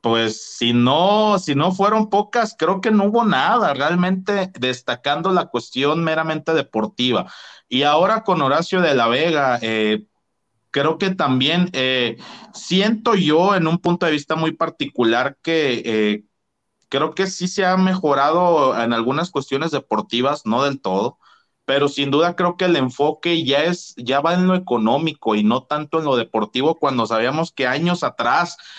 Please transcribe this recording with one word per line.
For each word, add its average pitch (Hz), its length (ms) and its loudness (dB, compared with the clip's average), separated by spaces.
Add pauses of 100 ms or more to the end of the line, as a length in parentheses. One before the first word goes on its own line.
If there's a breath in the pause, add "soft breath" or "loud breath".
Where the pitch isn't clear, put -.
pues, 113 540 -2
si 120 160 0
no, 185 640 4
si 151 160 -4
no 165 180 2
fueron 214 360 0
pocas, 208 500 -2
creo 190 220 0
que 220 100 0
no 208 140 4
hubo 220 200 2
nada 170 500 2
realmente 185 840 0
destacando 131 720 -4
la 175 180 0
cuestión 143 540 -2
meramente 160 520 -2
deportiva. 117 760 -2 (380 loud breath)
Y 127 140 0
ahora 185 420 2
con 175 160 0
Horacio 160 400 0
de 156 140 2
la 120 140 2
Vega, 139 520 0
eh, 110 460 -2 (640)
creo 143 260 0
que 196 140 -2
también, 160 640 0
eh, 127 420 -2 (380 loud breath)
siento 220 600 0
yo 175 400 2
en 170 120 0
un 165 100 2
punto 175 300 0
de 156 60 2
vista 151 240 -2
muy 160 160 -2
particular 135 880 -2
que, 151 420 0
eh, 107 400 0 (640)
creo 151 260 -2
que 190 120 -2
sí 185 200 -6
se 185 200 0
ha 185 100 2
mejorado 156 1040 2
en 117 140 0
algunas 135 360 -2
cuestiones 143 400 -4
deportivas, 127 760 -2
no 120 180 0
del 139 160 -2
todo, 98 380 -2 (480 soft breath)
pero 139 220 2
sin 139 220 -2
duda 170 260 2
creo 175 200 0
que 190 80 -2
el 175 120 4
enfoque 151 680 0
ya 139 200 2
es, 175 340 -4
ya 127 240 0
va 165 100 2
en 180 140 2
lo 185 80 4
económico 127 800 0
y 107 100 2
no 120 200 2
tanto 151 340 -4
en 160 80 -2
lo 131 100 2
deportivo, 120 600 -2
cuando 127 260 0
sabíamos 123 480 -2
que 131 140 -2
años 165 360 -2
atrás, 135 540 -2 (220 loud breath)